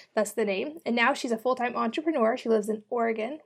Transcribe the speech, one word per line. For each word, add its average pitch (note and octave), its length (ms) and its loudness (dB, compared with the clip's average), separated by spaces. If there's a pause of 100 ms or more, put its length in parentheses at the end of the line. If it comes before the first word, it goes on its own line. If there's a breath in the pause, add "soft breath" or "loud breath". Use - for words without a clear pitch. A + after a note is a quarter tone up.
(160 loud breath)
That's G#3+ 160 2
the A3+ 120 0
name. A3+ 400 -2
And A#3 120 0
now A#3+ 180 4
she's C#4 160 -4
a A3+ 80 0
full-time B3 380 0
entrepreneur. A#3+ 600 0
She B3 120 -6
lives A3 200 2
in G#3+ 220 -2
Oregon A3+ 560 -2